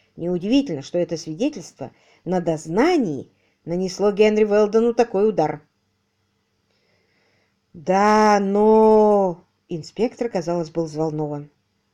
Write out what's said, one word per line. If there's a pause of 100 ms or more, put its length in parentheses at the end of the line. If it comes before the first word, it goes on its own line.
(160)
Неудивительно,
что
это
свидетельство (340)
на
дознании – (340)
нанесло
Генри
Уэлдону
такой
удар. (2000)
«Да,
но...» (240)
Инспектор,
казалось,
был
взволнован. (440)